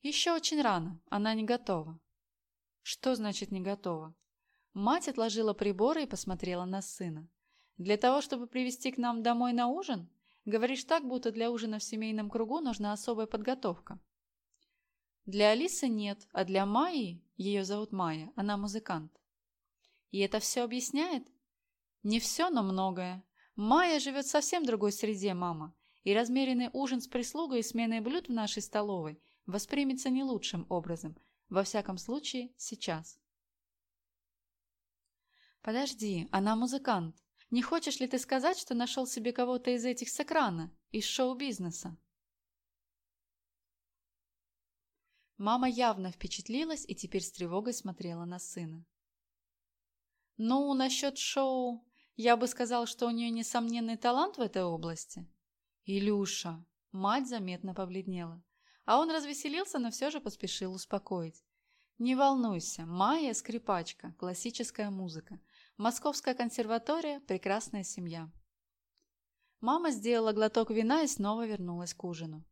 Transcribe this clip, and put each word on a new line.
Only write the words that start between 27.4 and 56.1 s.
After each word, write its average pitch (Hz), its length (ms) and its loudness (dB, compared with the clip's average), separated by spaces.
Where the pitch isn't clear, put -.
и - 20 0
сменой 226 380 0
блюд 269 280 -2
в 262 40 -2
нашей 214 300 -2
столовой 190 580 -2
воспримется 262 640 0
не 262 140 2
лучшим 220 440 -2
образом, 170 480 -4
во 190 140 2
всяком 196 360 -2
случае, 254 580 -6
сейчас. - 640 -8
Подожди, 220 720 -2
она 202 240 4
музыкант. 240 640 0
Не 240 120 4
хочешь 320 380 0
ли 254 60 2
ты 254 120 0
сказать, 269 400 2
что - 160 -4
нашёл 247 320 0
себе 240 260 -2
кого-то 247 380 0
из 240 140 0
этих 247 240 -2
с - 120 -6
экрана, 226 520 0
из 214 140 -2
шоу-бизнеса? 247 920 -2
Мама 247 280 4
явно 226 420 2
впечатлилась 285 760 -4
и 196 80 -6
теперь 185 280 -4
с - 100 -8
тревогой 190 400 -4
смотрела 170 540 -8
на 180 120 -8
сына. 165 460 -10
Ну, 269 380 2
насчёт 269 420 0
шоу, 254 680 0
я 233 200 6
бы 240 100 0
сказал, 240 380 -2
что 233 220 -4
у 233 40 0
неё 233 200 -2
несомненный 233 680 -2
талант 269 400 2
в 269 60 0
этой 190 220 0
области. 165 600 -6
Илюша, 196 760 0